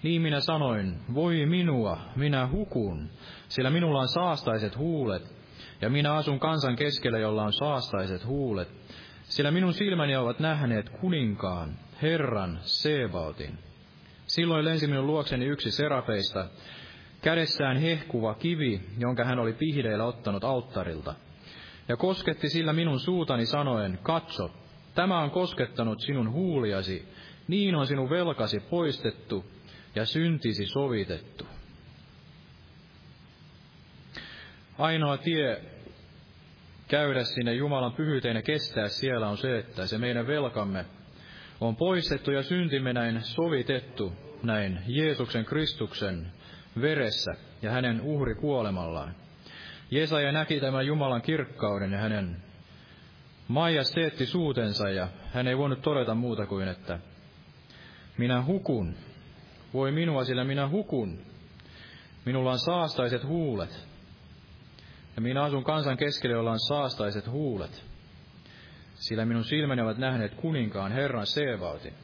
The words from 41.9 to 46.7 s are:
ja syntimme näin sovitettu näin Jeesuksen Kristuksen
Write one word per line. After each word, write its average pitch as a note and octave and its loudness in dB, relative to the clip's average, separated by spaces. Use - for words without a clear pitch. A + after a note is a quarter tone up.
ja C#3 2
syntimme C#3 0
näin A#2 0
sovitettu B2+ -2
näin G#2 0
Jeesuksen B2+ 0
Kristuksen G2+ -2